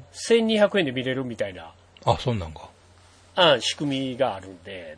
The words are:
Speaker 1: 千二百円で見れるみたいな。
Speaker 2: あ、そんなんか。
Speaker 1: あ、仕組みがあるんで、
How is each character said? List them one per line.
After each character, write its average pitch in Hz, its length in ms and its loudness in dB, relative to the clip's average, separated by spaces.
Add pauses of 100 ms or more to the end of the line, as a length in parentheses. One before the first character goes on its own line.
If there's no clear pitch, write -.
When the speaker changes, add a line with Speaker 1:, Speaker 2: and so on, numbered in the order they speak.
(120)
Speaker 1:
千 226 360 2
二 220 100 2
百 202 220 4
円 175 60 2
で 131 60 -2
見 123 120 -4
れ 131 100 0
る 131 100 -2
み 120 140 -8
た 104 120 -2
い 92 40 -12
な。 85 180 -16 (340)
Speaker 2:
あ、 120 140 4
そ 123 140 0
ん 110 60 -2
な 85 80 -6
ん 78 40 -12
か。 - 180 -18 (680)
Speaker 1:
あ、 160 220 6
仕 - 160 -4
組 135 340 -4
み 120 60 -10
が 120 180 0
あ 95 40 -12
る - 80 -16
ん 92 160 -18
で、 87 340 -14